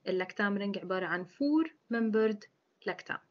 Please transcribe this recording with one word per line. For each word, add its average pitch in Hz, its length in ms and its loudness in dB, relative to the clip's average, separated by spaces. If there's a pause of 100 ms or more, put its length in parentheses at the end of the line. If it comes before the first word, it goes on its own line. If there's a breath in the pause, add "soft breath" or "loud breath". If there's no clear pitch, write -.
اللاكتام 190 500 0
رينج 196 200 -2
عبارة 180 280 -2
عن 175 200 -4
فور 302 480 0 (160)
membered 220 540 2 (420)
لاكتام، - 320 -6 (140)